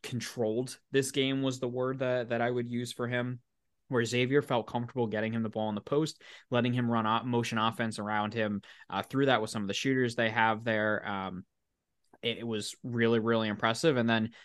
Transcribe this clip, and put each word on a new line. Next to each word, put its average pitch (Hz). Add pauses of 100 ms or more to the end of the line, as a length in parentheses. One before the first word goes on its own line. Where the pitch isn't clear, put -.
controlled 120 (140)
this 135
game 135
was 127
the 127
word 127
that, 127
that 117
I 120
would 123
use 120
for 120
him, 123 (500)
where 117
Xavier 123
felt 120
comfortable 120
getting 107
him 117
the 110
ball 107
in 107
the 101
post, 151 (300)
letting 123
him 123
run 113
o-, 110
motion 120
offense 110
around 107
him, 107 (280)
uh, 95
through 135
that 123
with 110
some 107
of 98
the 98
shooters 131
they 113
have 113
there. 107
Um, 95 (760)
it, 117
it 113
was 107
really, 117
really 110
impressive. 113
And 117
then, 113 (160)